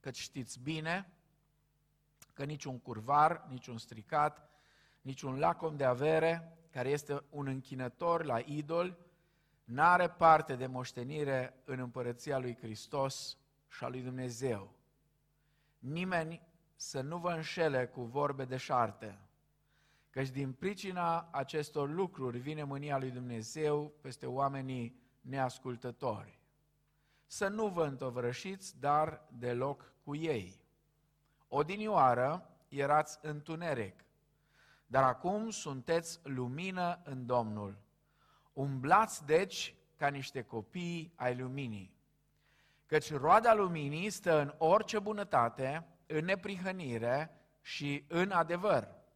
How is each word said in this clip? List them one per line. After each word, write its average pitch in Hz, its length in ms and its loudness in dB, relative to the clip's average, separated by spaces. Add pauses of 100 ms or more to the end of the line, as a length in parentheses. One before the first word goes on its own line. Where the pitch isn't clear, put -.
Căci 131 180 -10
știți - 420 -8
bine 160 520 -4 (1200)
că 139 100 -8
niciun 143 340 -8
curvar, 143 720 2
niciun 123 300 -10
stricat, 147 720 -2 (500)
niciun 131 380 -8
lacom 165 380 0
de 139 80 0
avere, 156 760 2 (120)
care 127 180 -4
este 143 420 -2
un 143 160 -6
închinător 135 800 -2
la 127 140 2
idol, 156 600 -2 (680)
n-are 170 440 6
parte 156 480 6
de 127 100 -4
moștenire 127 1000 -4
în 131 140 -6
împărăția 123 600 -4
lui 123 180 -4
Hristos 131 840 -6 (300)
și - 160 -12
a 123 40 -4
lui 127 140 -8
Dumnezeu. 127 760 -4 (1000)
Nimeni 165 640 -4 (320)
să - 260 -8
nu 151 180 -6
vă 170 120 -2
înșele 156 560 0
cu 123 160 -10
vorbe 135 420 -2
deșarte, 120 760 0 (920)
căci 131 200 -4
din 131 220 -4
pricina 180 760 -2
acestor 143 600 -2
lucruri 151 480 -2
vine 151 260 -6
mânia 139 340 -4
lui 131 120 -2
Dumnezeu 123 920 -2
peste 131 260 -12
oamenii 131 760 -2 (200)
neascultători. 127 1160 -4 (920)
Să - 180 -2
nu 214 180 0
vă 175 180 2
întovărășiți, 131 960 -4
dar 151 420 2 (160)
deloc 123 540 -4 (120)
cu 143 120 -6
ei. 131 440 -4 (880)
Odinioară 151 1000 4 (180)
erați 147 540 2
întuneric, 151 840 -6 (840)
dar 131 160 4
acum 185 480 2
sunteți 165 720 -2
lumină 170 840 -4
în 131 220 -8
Domnul. 107 520 0 (760)
Umblați, 143 760 2
deci, 170 480 2 (220)
ca 143 120 2
niște 135 340 -4
copii 170 760 -6
ai 127 200 0
luminii. 127 600 -8 (880)
Căci 156 260 2
roada 185 420 6
luminii 170 560 0
stă 160 300 4
în 143 180 -2
orice 208 400 4
bunătate, 160 880 0 (200)
în 156 180 -2
neprihănire 175 1080 -2 (300)
și 143 480 -4
în 180 220 2
adevăr. 175 580 2 (280)